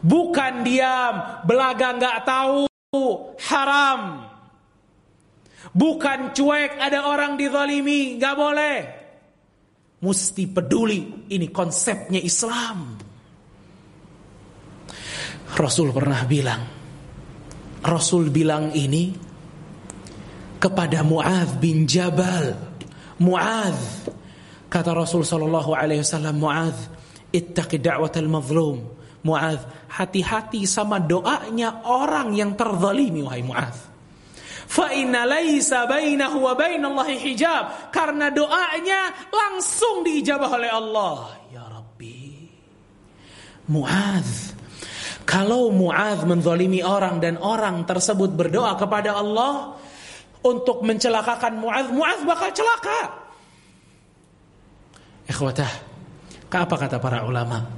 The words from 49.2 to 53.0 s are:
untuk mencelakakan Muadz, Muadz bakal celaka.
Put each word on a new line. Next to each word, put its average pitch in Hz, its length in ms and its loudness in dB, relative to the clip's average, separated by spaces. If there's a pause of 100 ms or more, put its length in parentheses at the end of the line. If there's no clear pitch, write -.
untuk 247 400 2
mencelakakan 226 720 2
Muadz, 233 320 0
Muadz 320 320 2
bakal 339 320 2
celaka. 453 460 2 (2250)